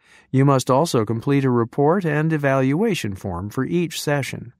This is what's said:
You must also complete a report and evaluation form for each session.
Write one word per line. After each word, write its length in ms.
You 140
must 260
also 340
complete 400
a 60
report 540
and 280
evaluation 840
form 340
for 160
each 360
session. 600